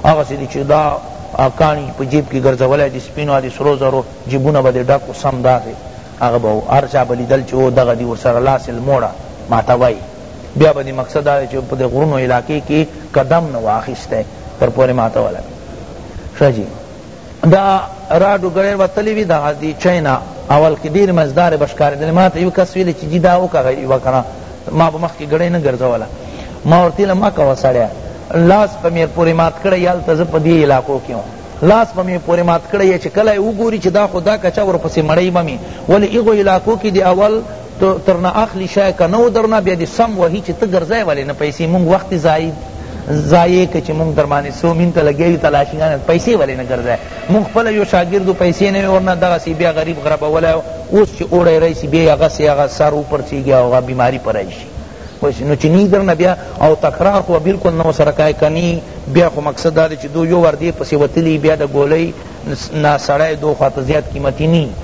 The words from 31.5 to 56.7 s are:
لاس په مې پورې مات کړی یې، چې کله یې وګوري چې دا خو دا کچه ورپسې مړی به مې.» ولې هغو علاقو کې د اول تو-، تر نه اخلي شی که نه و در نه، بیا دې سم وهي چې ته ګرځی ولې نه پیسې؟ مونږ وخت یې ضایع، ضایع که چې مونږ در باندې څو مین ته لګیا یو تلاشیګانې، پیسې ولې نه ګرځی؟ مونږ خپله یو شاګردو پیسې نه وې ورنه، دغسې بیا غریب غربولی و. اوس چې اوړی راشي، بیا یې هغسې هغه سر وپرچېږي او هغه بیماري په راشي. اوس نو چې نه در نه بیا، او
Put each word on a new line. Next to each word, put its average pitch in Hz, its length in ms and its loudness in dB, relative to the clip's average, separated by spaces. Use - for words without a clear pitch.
لاس 220 340 4
په 185 60 -2
مې 180 160 -2
پورې 175 220 2
مات 170 100 2
کړی 196 200 2
یې، 180 120 -2
چې 175 40 -4
کله 214 260 2
یې 202 40 0
وګوري 214 460 -2
چې 185 40 2
دا 202 180 2
خو 185 140 -4
دا 208 160 0
کچه 185 280 -2
ورپسې 165 340 -2
مړی 165 320 2
به 175 120 0
مې.» 139 140 -4
ولې 208 280 4
هغو 226 160 4
علاقو 196 500 2
کې 220 40 -2
د 190 120 2
اول 202 440 2
تو-، 190 260 2
تر 185 100 4
نه 180 120 0
اخلي 185 240 -4
شی 190 320 2
که 170 80 4
نه 196 120 0
و 240 100 4
در 226 180 2
نه، 220 140 2
بیا 185 140 0
دې 165 220 -4
سم 226 220 0
وهي 180 280 0
چې - 140 -6
ته 226 60 0
ګرځی 185 420 0
ولې 139 180 -2
نه 143 140 -6
پیسې؟ 147 200 -4
مونږ 170 240 0
وخت 190 180 -2
یې 180 40 -2
ضایع، 160 340 0
ضایع 170 600 4
که 160 80 -2
چې - 100 -8
مونږ 156 260 -2
در 147 100 2
باندې 143 360 -2
څو 170 120 2
مین 175 180 2
ته 170 100 2
لګیا 147 240 2
یو 170 160 2
تلاشیګانې، 147 680 0
پیسې 170 300 2
ولې 135 200 0
نه 127 100 -6
ګرځی؟ 120 260 -2
مونږ 208 180 2
خپله 226 200 0
یو 214 140 0
شاګردو 185 560 0
پیسې 180 220 2
نه 196 200 2
وې 190 120 0
ورنه، 185 200 2
دغسې 170 340 0
بیا 165 240 0
غریب 160 320 -2
غربولی 156 480 2
و. 160 100 0
اوس 196 160 6
چې 180 40 -6
اوړی 170 300 4
راشي، 160 240 -2
بیا 160 180 2
یې 151 140 4
هغسې 151 220 0
هغه 143 260 2
سر 151 280 0
وپرچېږي 139 540 -4
او 123 240 4
هغه 127 80 4
بیماري 127 380 0
په 113 140 -4
راشي. 95 340 -6
اوس 139 200 -2
نو 147 140 0
چې 139 100 -2
نه 185 220 4
در 196 160 2
نه 180 120 2
بیا، 175 220 2
او 156 140 6